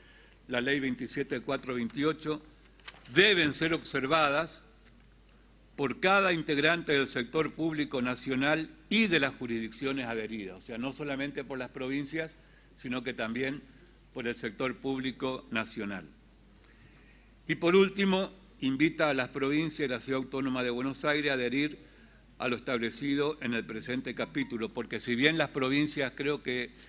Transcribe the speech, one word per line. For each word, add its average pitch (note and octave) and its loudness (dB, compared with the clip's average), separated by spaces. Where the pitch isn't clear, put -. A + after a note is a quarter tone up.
la A#2+ 0
Ley C#3 2
veintisiete C3 -2
cuatro C3 -4
veintiocho, C#3+ -2
deben E3+ 6
ser D#3+ 2
observadas D3 2
por B2+ -2
cada F#3+ 6
integrante D#3+ 2
del C3+ 4
sector C#3 -2
público D3 -2
nacional C3+ 2
y G#3+ 4
de E3+ 4
las C3+ 2
jurisdicciones A#2+ -4
adheridas, G#2+ -6
o F#2 -18
sea, A2+ -10
no B2+ -4
solamente C#3+ -6
por C3 -8
las B2 -6
provincias, C#3+ -4
sino B2 -4
que B2+ -4
también B2 -2
por A#2+ -6
el A#2+ -2
sector A#2+ -4
público C3 -4
nacional. G#2 -4
Y D#3 0
por E3+ 4
último, G3 4
invita D3+ 2
a C#3+ 2
las B2+ 0
provincias D3 0
y B2+ -2
la A#2 -2
Ciudad C3 -2
Autónoma C3 -2
de B2 0
Buenos C3 -4
Aires D3 2
a C3+ 2
adherir C3 0
a B2+ -4
lo B2 0
establecido C#3 -2
en A#2+ -2
el A2 -2
presente B2 -6
capítulo, A#2 -4
porque A#2 -6
si A#2+ -2
bien D3+ 4
las D3 0
provincias, C#3+ 0
creo C#3+ -2
que, B2 -4